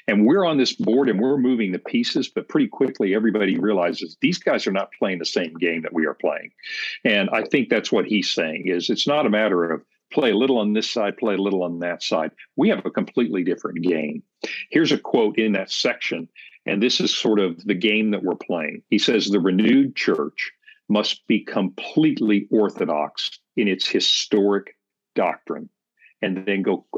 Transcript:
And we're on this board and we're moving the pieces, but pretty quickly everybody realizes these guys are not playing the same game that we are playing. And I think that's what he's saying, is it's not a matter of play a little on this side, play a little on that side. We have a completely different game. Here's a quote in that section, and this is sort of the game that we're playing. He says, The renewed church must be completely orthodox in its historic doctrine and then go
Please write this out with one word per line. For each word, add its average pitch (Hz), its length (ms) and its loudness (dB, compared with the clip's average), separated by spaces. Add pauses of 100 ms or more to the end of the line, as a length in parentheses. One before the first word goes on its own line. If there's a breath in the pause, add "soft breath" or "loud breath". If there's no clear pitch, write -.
And 107 180 4
we're 180 220 4
on 160 100 2
this 127 160 2
board 123 380 0
and 98 100 0
we're 131 160 2
moving 120 360 0
the 90 80 -4
pieces, 120 480 -2
but - 200 -6
pretty 131 200 2
quickly 107 440 0
everybody 104 460 2
realizes 87 640 0
these 170 180 2
guys 123 300 0
are 98 40 0
not 95 260 -2
playing 95 200 -2
the 82 80 -8
same 82 280 -4
game 82 280 -2
that 82 100 -8
we 80 140 0
are 71 80 -2
playing. - 380 -4 (520 loud breath)
And 101 260 2
I 110 120 0
think - 260 0
that's 110 220 0
what 104 160 2
he's 101 240 0
saying, 82 380 -4
is 87 200 0
it's - 180 -2
not 143 200 2
a 107 40 2
matter 98 420 2
of 78 100 -4 (300)
play 139 180 2
a 98 60 2
little 127 220 2
on 104 140 0
this 107 180 -2
side, 101 280 -2
play 110 160 0
a 95 80 -2
little 95 220 0
on 85 160 -6
that 85 240 -6
side. 80 260 -2 (260 loud breath)
We 160 120 2
have - 180 -2
a - 40 -4
completely 107 520 -2
different 85 400 -4
game. 78 400 -2 (480 loud breath)
Here's 147 220 2
a 143 60 0
quote 110 400 0
in 110 140 2
that 95 200 -2
section, - 560 -4 (380 loud breath)
and 95 140 -2
this 123 200 2
is 117 160 0
sort 107 240 2
of 90 240 -2
the 101 100 0
game 107 380 2
that 92 100 -2
we're 92 140 -2
playing. 80 540 -6
He 104 80 4
says, 110 300 2
The 101 120 2
renewed 110 560 4
church - 560 -2 (380 soft breath)
must - 360 0
be 107 140 2
completely 107 1080 0
orthodox 85 880 -2 (180)
in 104 120 2
its 92 200 -2
historic - 880 0 (380)
doctrine - 560 -4 (500 soft breath)
and 95 260 -4
then 98 140 0
go 92 240 -2 (140)